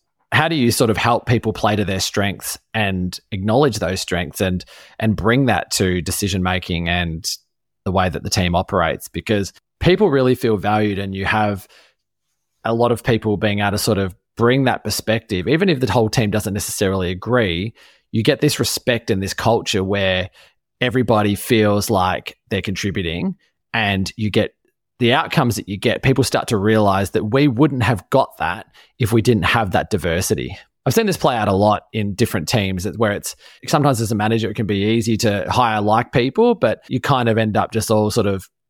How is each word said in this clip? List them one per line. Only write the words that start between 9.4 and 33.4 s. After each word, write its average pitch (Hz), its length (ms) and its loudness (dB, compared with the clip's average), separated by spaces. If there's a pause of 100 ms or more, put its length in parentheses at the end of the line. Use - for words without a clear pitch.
people 185 280 4
really 131 260 4
feel 113 200 0
valued, 104 440 0
and 98 140 -6
you 95 120 -6
have 104 420 -2 (960)
a 113 100 -2
lot 117 200 2
of 110 100 -8
people 110 320 0
being 104 240 -2
able 101 120 0
to 101 60 -2
sort 104 200 0
of 95 180 -4 (220)
bring 123 260 4
that 123 220 0
perspective, 104 640 -2
even 165 180 2
if 147 140 0
the 117 100 0
whole 110 180 2
team 107 220 0
doesn't 104 220 -2
necessarily 95 580 -2
agree, 101 640 -2 (380)
you 113 120 0
get 139 160 2
this 147 180 2
respect - 540 -2
and 95 100 0
this 95 120 -4
culture 110 500 0
where 95 460 0 (500)
everybody 110 560 2
feels 104 540 2
like 92 480 -2 (120)
they're 98 120 -4
contributing, 95 760 -4 (380)
and 101 420 0
you 110 140 -4
get 98 260 0 (440)
the 120 140 2
outcomes 135 420 0
that - 120 -8
you 101 100 -6
get. 107 260 -2
People 135 200 4
start - 260 -2
to 117 80 0
realize 101 520 2
that 107 240 -2
we 139 140 4
wouldn't 131 340 2
have 110 300 -2
got - 260 2
that 87 300 -6 (320)
if 107 120 0
we 117 80 4
didn't 107 260 4
have 110 260 0
that 90 180 0
diversity. 82 640 -2 (300)
I've 127 80 0
seen 226 140 2
this 185 100 0
play 139 180 2
out 107 120 0
a 101 60 2
lot 101 380 2
in 104 220 -2
different 98 340 -2
teams 95 380 -2 (120)
where 110 140 0
it's, - 240 -8 (300)